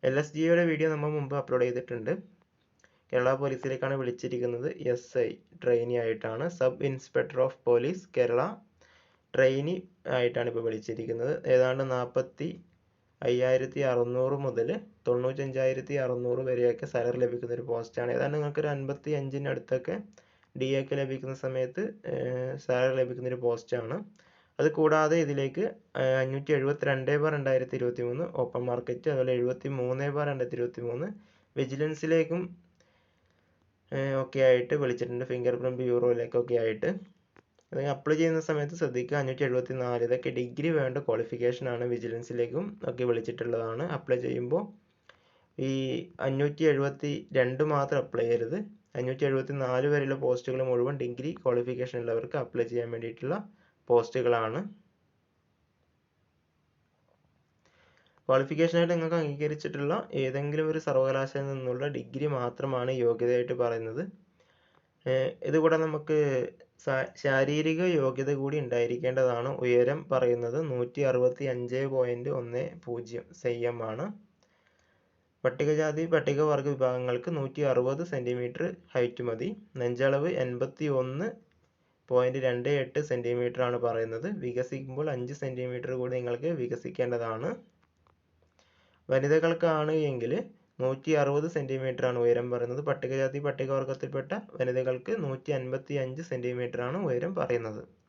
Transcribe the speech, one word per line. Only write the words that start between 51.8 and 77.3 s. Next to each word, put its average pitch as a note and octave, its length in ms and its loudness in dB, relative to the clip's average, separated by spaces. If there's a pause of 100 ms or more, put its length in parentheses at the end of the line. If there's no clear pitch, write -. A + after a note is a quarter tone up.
ഉള്ളവർക്ക് A#2 400 -2
അപ്ലൈ B2 260 -2
ചെയ്യാൻ A#2 260 -4
വേണ്ടിയിട്ടുള്ള A#2 460 -6 (520)
പോസ്റ്റുകളാണ്. A#2 720 4 (3750)
ക്വാളിഫിക്കേഷനായിട്ട് D#3+ 680 4
നിങ്ങൾക്ക് E3 240 0
അംഗീകരിച്ചിട്ടുള്ള D3 760 -2 (200)
ഏതെങ്കിലും C#3+ 540 0
ഒരു D#3+ 120 0
സർവകലാശാലയിൽ C3+ 720 0
നിന്നുള്ള C3 380 -4
ഡിഗ്രി C3+ 400 -4
മാത്രമാണ് B2+ 680 -2
യോഗ്യതയായിട്ട് A#2+ 580 2
പറയുന്നത്. A#2 480 -2 (1040)
ഏഹ്, C3 240 0 (160)
ഇതുകൂടെ D#3+ 320 4
നമുക്ക് D#3 380 0 (640)
സാ-, C3+ 360 -2
ശാരീരിക D3 640 2 (100)
യോഗ്യത C3+ 420 2
കൂടി C#3 240 -2
ഉണ്ടായിരിക്കേണ്ടതാണ്. B2 1000 2
ഉയരം B2 500 4
പറയുന്നത് A#2+ 560 2
നൂറ്റി B2 380 -4
അറുപത്തിയഞ്ച് B2+ 840 2
പോയിന്റ് B2+ 440 0
ഒന്ന് B2 340 -2 (160)
പൂജ്യം A#2 540 -8
സെയ്യം A#2+ 500 -2
ആണ്. A2+ 220 -4 (1400)
പട്ടികജാതി D3+ 640 2
പട്ടികവർഗ D3 640 2
വിഭാഗങ്ങൾക്ക് B2+ 640 0